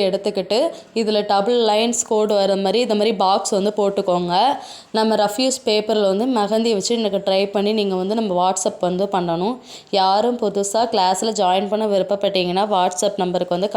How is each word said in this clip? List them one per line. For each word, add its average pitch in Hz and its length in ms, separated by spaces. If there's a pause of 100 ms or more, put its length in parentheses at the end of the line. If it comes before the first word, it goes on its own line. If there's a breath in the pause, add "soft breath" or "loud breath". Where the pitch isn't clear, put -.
எடுத்துக்கிட்டு, 196 520 (420 loud breath)
இதுல 214 180 (120)
டபுள் 214 380
லைன்ஸ் 226 400
கோடு 214 300
வர 196 260
மாதிரி, 196 220
இந்த 208 120
மாதிரி 214 140 (100)
பாக்ஸ் 196 360
வந்து 202 200
போட்டுக்கோங்க. 185 560 (640 loud breath)
நம்ம 220 260
ரஃப் 208 220
யூஸ் 254 140 (100)
பேப்பர்ல 214 440
வந்து 208 140 (120)
மெஹந்தி 220 400
வச்சு 190 200
எனக்கு 202 300
ட்ரை 190 120 (140)
பண்ணி 208 240
நீங்க 196 220
வந்து 196 180
நம்ம 208 220
WhatsApp 185 360 (120)
வந்து 180 160 (100)
பண்ணணும். 175 400 (440 loud breath)
யாரும் 208 440
புதுசா 202 400 (120)
கிளாஸ்ல 190 460
ஜாயின் 190 320
பண்ண 214 200
விருப்பப்பட்டீங்கன்னா, 190 720 (100)
WhatsApp 190 480
நம்பருக்கு 180 340
வந்து 202 200